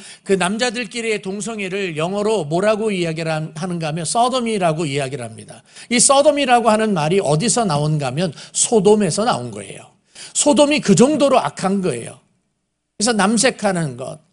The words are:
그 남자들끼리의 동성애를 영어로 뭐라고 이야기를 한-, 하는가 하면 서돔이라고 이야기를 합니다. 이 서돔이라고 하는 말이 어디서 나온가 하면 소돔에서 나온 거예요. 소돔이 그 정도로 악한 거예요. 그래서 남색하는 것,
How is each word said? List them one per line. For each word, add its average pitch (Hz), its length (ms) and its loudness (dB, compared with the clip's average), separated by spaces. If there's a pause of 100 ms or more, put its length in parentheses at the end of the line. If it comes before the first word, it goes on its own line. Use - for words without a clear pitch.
(220)
그 196 100 -2
남자들끼리의 220 880 -2
동성애를 196 800 -8
영어로 202 460 -2
뭐라고 202 480 0
이야기를 165 380 -4
한-, 156 240 -4
하는가 170 340 -6
하면 156 180 -6
서돔이라고 220 800 0
이야기를 135 360 -4
합니다. 110 400 -16 (280)
이 240 100 2
서돔이라고 277 680 4
하는 214 240 2
말이 165 280 2
어디서 214 440 2
나온가 151 400 0
하면 147 260 -2 (200)
소돔에서 208 760 2
나온 123 240 -2
거예요. 101 420 -16 (420)
소돔이 285 460 4
그 202 140 4
정도로 277 460 4
악한 190 420 -2
거예요. 120 380 -6 (760)
그래서 226 160 -2
남색하는 196 840 0
것, 120 240 -14 (120)